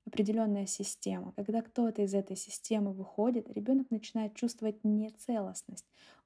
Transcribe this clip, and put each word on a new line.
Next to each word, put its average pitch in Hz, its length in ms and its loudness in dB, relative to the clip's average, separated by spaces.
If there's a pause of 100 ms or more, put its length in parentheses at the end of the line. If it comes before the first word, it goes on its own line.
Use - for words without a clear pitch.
определённая 214 600 2
система. 190 680 -4
Когда 214 240 0
кто-то 226 400 0
из 196 120 2
этой 196 240 0
системы 208 560 -2
выходит, 208 640 0
ребёнок 254 360 2
начинает 214 440 -2
чувствовать 220 480 -2
нецелостность. 214 1040 -2 (400)